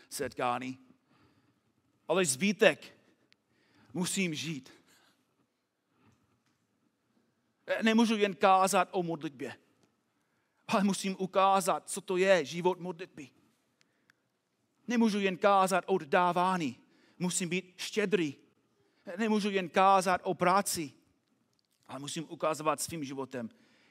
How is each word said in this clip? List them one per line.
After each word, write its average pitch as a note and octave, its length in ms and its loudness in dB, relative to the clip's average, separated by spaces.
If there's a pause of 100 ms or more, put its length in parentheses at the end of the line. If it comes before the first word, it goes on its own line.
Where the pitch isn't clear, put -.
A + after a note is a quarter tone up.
setkání. B2+ 720 -6 (1300)
Ale F3+ 180 2
zbytek E3+ 760 0 (920)
musím F3+ 400 -2
žít. C#3 400 -10 (3000)
Nemůžu A3+ 340 4
jen G3+ 200 0
kázat F#3+ 560 4
o F#3+ 120 -2
modlitbě, C#3+ 520 -8 (1120)
ale G3+ 160 2
musím F#3+ 360 -2
ukázat, F#3+ 680 0
co G3 120 -8
to F3+ 160 -4
je F#3 280 4
život E3+ 340 -2
modlitby. E3 500 -14 (1600)
Nemůžu A3+ 320 2
jen F#3+ 180 -2
kázat F#3+ 500 4
o G3 100 2
dávání, F3 840 0 (400)
musím F3 300 -4
být F#3 280 -6
štědrý. F#3 580 -2 (840)
Nemůžu G#3+ 320 0
jen F#3+ 200 -2
kázat F#3+ 540 4
o F#3+ 100 -2
práci, F3+ 600 0 (960)
ale C3 120 -12
musím C#3+ 300 -8
ukazovat D#3 520 -2
svým E3 220 -8
životem, C3 460 -8 (420)